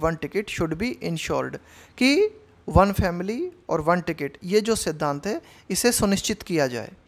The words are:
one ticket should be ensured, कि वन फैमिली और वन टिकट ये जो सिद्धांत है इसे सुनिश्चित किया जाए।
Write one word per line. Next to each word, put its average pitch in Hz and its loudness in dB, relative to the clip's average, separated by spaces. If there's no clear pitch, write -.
one 160 0
ticket 180 -6
should 160 -2
be 233 -2
ensured, 135 -4
कि 294 4
वन 185 6
फैमिली 196 -2
और 165 0
वन 170 2
टिकट 151 -6
ये 196 2
जो 214 0
सिद्धांत 151 -4
है 330 -4
इसे 240 2
सुनिश्चित 202 0
किया 156 2
जाए। 120 -6